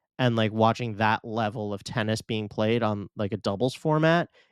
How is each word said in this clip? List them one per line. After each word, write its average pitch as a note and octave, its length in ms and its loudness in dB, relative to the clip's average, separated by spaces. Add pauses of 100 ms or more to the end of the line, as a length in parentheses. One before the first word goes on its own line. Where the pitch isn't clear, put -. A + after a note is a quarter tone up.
(180)
and, B2 180 2
like, A2 160 2
watching A2 440 2
that G#2+ 280 2
level G#2+ 480 -4
of G2+ 120 -8
tennis A2 400 -2
being G#2+ 260 -4
played A2+ 320 0
on, G#2 340 -2
like, G#2 160 -4
a A2+ 60 -4
doubles G2+ 380 -2
format D#3+ 540 2 (220)